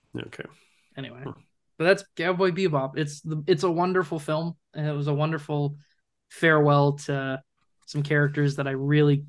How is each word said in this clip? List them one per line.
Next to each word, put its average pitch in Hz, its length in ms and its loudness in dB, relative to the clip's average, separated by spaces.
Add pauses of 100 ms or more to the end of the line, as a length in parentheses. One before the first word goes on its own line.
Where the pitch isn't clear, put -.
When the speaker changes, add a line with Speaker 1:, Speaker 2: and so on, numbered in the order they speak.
(180)
Speaker 1:
Okay. - 280 -12 (520)
Speaker 2:
Anyway. 123 260 -14
Speaker 1:
Huh. 131 100 -12 (440)
Speaker 2:
But 160 80 0
that's 190 180 4 (120)
Cowboy 180 360 0
Bebop. 156 460 -2
It's 151 240 -6
the, 156 260 -8
it's 180 160 2
a 180 80 2
wonderful 180 480 0
film, 160 360 -4 (180)
and 151 140 -4
it 151 40 -2
was 147 160 -4
a 151 60 0
wonderful 147 640 -2 (520)
farewell 147 640 4
to 135 480 -6 (460)
some 147 160 -4
characters 147 540 0
that 139 100 -4
I 135 40 -4
really 143 580 2